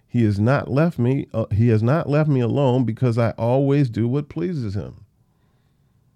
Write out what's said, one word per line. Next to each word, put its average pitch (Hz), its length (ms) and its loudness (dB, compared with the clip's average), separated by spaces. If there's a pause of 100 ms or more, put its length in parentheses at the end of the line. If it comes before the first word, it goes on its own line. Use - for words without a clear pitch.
He 120 160 0
has 104 160 0
not 117 320 0
left 160 260 0
me, 127 360 -2
uh, 110 180 -4
he 110 180 2
has 110 140 2
not 139 240 0
left 151 220 2
me 135 100 2
alone 123 460 2
because 113 320 -2
I 117 140 0
always 135 580 0
do 110 180 -2
what 143 220 -4
pleases 156 460 -6
him." 64 280 -10 (1120)